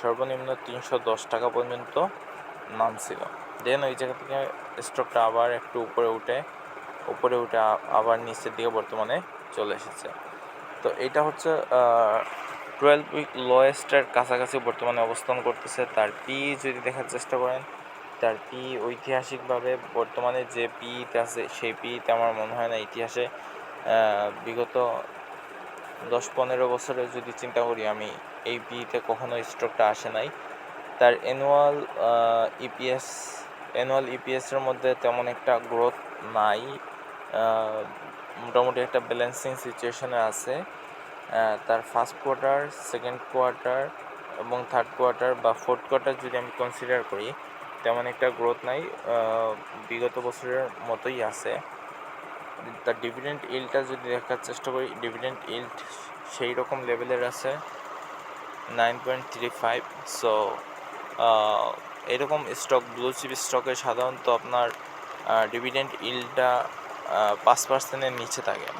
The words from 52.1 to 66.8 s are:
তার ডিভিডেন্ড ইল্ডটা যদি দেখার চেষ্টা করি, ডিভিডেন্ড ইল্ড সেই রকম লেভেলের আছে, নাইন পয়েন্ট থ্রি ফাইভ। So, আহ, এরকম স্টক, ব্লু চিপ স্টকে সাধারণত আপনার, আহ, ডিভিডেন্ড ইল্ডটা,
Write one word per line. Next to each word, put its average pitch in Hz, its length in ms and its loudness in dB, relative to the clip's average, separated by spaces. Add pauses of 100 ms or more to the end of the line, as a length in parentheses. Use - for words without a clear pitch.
তার 117 160 2
ডিভিডেন্ড 131 500 -6
ইল্ডটা 131 320 0
যদি 127 260 -6
দেখার 123 340 -2
চেষ্টা - 280 -6
করি, 131 300 -2
ডিভিডেন্ড 120 500 -6
ইল্ড 120 300 -8 (580)
সেই 123 160 0
রকম 127 300 -2
লেভেলের 120 400 0
আছে, 135 320 -2 (1160)
নাইন 117 340 2
পয়েন্ট 127 260 -2
থ্রি 120 200 -4 (100)
ফাইভ। 117 220 2 (400)
So, 120 60 4 (920)
আহ, 107 540 6 (340)
এরকম 143 380 0 (100)
স্টক, 127 280 4 (120)
ব্লু 123 180 0
চিপ 131 220 -6
স্টকে 127 400 0
সাধারণত 127 540 0
আপনার, 120 420 4 (560)
আহ, 113 200 6
ডিভিডেন্ড 127 440 -2 (100)
ইল্ডটা, 123 680 2 (380)